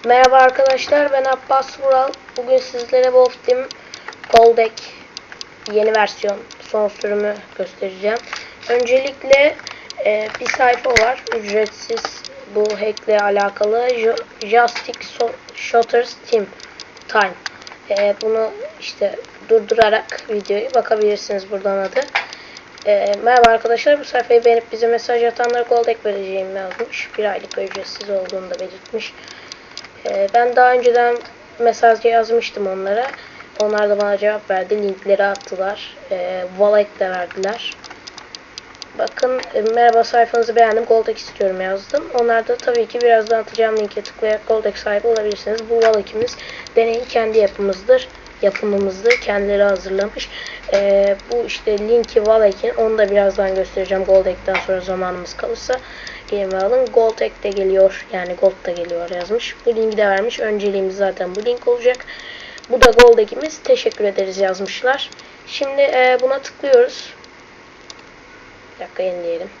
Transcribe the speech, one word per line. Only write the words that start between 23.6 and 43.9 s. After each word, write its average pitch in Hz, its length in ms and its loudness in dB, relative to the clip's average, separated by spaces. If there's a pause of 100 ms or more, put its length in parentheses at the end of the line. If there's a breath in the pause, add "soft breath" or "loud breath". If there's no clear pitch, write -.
bu 262 40 -12
sayfayı 240 400 2
beğenip 233 280 2
bize 226 140 -2
mesaj 233 380 0
atanlara 240 380 -2
Gold 233 240 2
Egg 226 200 -2
vereceğim." 190 500 -6
yazmış. 190 600 -10
Bir 214 60 -2
aylık 196 340 -6
ve 196 60 -4
ücretsiz 196 460 -12
olduğunu 185 400 -6
da 180 100 -8
belirtmiş. 190 520 -10 (1000 loud breath)
E, 196 240 0
ben 240 220 4
daha 247 160 6
önceden 240 460 2 (400)
mesaj 226 460 2
yazmıştım 226 600 0
onlara. 196 400 -4 (540 loud breath)
Onlar 208 300 2
da 202 100 2
bana 202 180 0
cevap 208 320 -2
verdi. 190 320 -2
Linkleri 196 420 0
attılar. 196 720 -6 (140)
E, 185 380 -4
wallet 202 520 2
de 190 100 0
verdiler. 190 680 -6 (1200)
Bakın, 254 420 -2 (140)
e, 220 60 0
"Merhaba, 226 440 2
sayfanızı 233 520 0
beğendim, 226 280 2
Gold 226 220 2
Egg 220 100 -4
istiyorum." 185 440 -6
yazdım. 196 500 -4 (100)
Onlar 226 280 0
da, 240 80 0
"Tabii 240 300 0
ki, 240 140 -6
birazdan 226 380 4
atacağım 220 380 -2
linke 208 260 -4